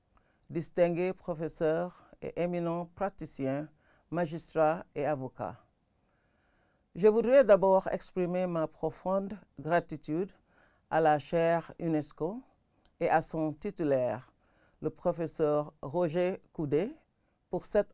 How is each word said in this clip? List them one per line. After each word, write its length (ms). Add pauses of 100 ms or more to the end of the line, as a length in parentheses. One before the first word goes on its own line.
(500)
distingués 640
professeurs 880 (160)
et 220
éminents 520
praticiens, 760 (400)
magistrats 760 (100)
et 120
avocats. 500 (1400)
Je 140
voudrais 340
d'abord 480
exprimer 560
ma 200
profonde 680 (260)
gratitude 720 (600)
à 100
la 180
chaire 600
unesco 640 (580)
et 80
à 140
son 280
titulaire, 800 (520)
le 80
professeur 920
Roger 600 (100)
Coudé, 420 (540)
pour 160
cet 300